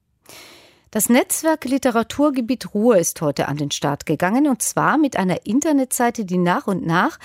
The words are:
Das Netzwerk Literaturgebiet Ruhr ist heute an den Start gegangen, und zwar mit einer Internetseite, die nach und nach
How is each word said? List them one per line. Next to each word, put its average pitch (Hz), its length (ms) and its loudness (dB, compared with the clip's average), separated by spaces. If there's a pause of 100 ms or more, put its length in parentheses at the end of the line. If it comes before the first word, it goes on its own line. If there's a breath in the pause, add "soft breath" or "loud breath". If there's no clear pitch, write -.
(920 loud breath)
Das - 180 -4
Netzwerk 311 560 0
Literaturgebiet 254 1120 -2
Ruhr 214 220 4
ist - 220 0
heute 147 280 -2
an 143 100 -4
den 147 140 -4
Start - 340 -4
gegangen, 196 420 0
und 247 140 0
zwar 180 380 0
mit 294 180 0
einer 185 300 -2
Internetseite, 254 760 0
die 180 140 -2
nach 180 300 0
und 185 180 -2
nach 175 400 0